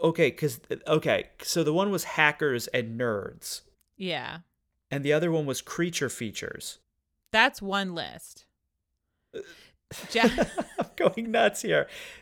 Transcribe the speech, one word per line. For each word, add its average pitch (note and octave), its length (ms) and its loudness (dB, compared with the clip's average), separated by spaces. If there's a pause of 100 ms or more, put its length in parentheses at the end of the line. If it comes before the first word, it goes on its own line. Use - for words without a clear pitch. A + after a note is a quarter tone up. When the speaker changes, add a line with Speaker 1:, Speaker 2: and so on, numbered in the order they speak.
Speaker 1:
okay, D#3 220 4
'cause, C#3 280 -2 (280)
okay, D3+ 420 2 (120)
so - 220 0
the D3+ 100 2
one G3 180 2
was F3 120 -2
hackers D3 640 2
and A#2 320 -2
nerds. - 640 -4 (340)
Speaker 2:
Yeah. E3 440 -6 (500)
Speaker 1:
And C#3 140 -2
the C#3+ 100 4
other E3 180 4
one D#3 140 2
was C3+ 160 -2
creature E3 480 -2
features. - 680 -8 (520)
Speaker 2:
That's A3+ 300 4
one G3 320 -2
list. - 520 -10 (880)
Speaker 1:
Uh, - 60 -8 (720)
Speaker 2:
Ja- A#3 180 4
Speaker 1:
<laughs> - 500 -2
I'm - 80 -4 (100)
going A3+ 340 0
nuts A3 300 2
here. D#3 260 0 (340)